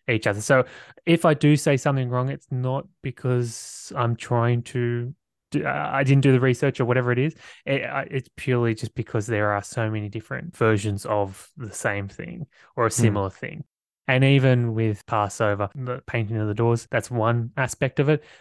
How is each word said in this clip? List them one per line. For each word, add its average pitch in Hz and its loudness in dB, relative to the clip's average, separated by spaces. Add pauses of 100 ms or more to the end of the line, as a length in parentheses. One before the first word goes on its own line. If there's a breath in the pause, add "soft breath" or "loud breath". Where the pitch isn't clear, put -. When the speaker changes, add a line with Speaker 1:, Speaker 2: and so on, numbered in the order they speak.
Speaker 1:
each 113 0
other. 107 0
So 131 4 (420 loud breath)
if 165 4
I 165 6
do 147 6
say 143 2
something 135 0
wrong, 123 0
it's - -10
not 127 -4 (160)
because 123 -4
I'm 120 0
trying 120 0
to 120 -4 (360)
do, 147 -2
uh, 143 -2
I 135 0
didn't 139 6
do 139 6
the 127 6
research 131 2
or 131 0
whatever 123 2
it 123 0
is. 151 0 (300 loud breath)
It, 139 -2
uh, 139 -4
it's 135 -6
purely 120 0
just - -8
because 107 -4
there 104 0
are 101 -2
so 110 -4
many 104 -6
different 127 -12
versions 104 0
of 101 -4
the 113 -12
same 101 -4
thing 175 -12 (300 soft breath)
or 120 0
a 110 2
Speaker 2:
Hmm. 120 0
Speaker 1:
similar 101 2
thing. - -14 (440)
And 131 4
even 131 4
with 110 -2
Passover, 104 0
the 123 -10
painting 113 -4
of 107 -2
the 104 -4
doors, 117 0
that's 117 -4
one 117 0
aspect 131 -2
of 139 2
it. 151 0 (160 loud breath)